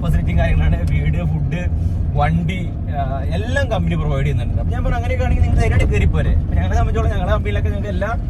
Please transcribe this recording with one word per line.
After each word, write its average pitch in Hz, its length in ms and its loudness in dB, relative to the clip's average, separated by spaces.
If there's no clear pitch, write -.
ഫെസിലിറ്റിയും 165 340 2
കാര്യങ്ങളാണ്, 160 520 2
വീട്, 151 260 0
ഫുഡ്, 156 520 -2
വണ്ടി, 156 560 0
ആ, - 240 -4
എല്ലാം 240 480 -2
കമ്പനി 170 260 0
പ്രൊവൈഡ് 147 300 0
ചെയ്യുന്നുണ്ട്. 135 280 -2
അപ്പൊ - 180 -2
ഞാൻ 254 120 -4
പറഞ്ഞു, 254 140 0
"അങ്ങനെയൊക്കെ 247 280 -2
ആണെങ്കിൽ 240 180 2
നിങ്ങൾ 240 140 2
ധൈര്യമായിട്ട് 214 360 4
കയറി - 120 4
പോരെ." 156 260 2
അപ്പൊ - 240 0
ഞങ്ങളെ - 180 0
സംബന്ധിച്ചോളം - 360 0
ഞങ്ങളുടെ 202 220 -2
കമ്പനിയിലൊക്കെ 196 380 0
ഞങ്ങൾക്ക് 202 200 -4
എല്ലാ 196 280 -2